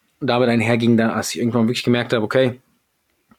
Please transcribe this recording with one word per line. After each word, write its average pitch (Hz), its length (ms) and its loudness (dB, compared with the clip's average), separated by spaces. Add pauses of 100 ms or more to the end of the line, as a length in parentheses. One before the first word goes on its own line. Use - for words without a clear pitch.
(200)
damit 123 280 0
einherging 117 480 2
dann, 113 140 2
als - 240 -6
ich 80 60 -8
irgendwann 113 260 0
wirklich 120 180 -4
gemerkt 120 300 0
habe, 110 100 -2
„Okay, 127 360 0 (800)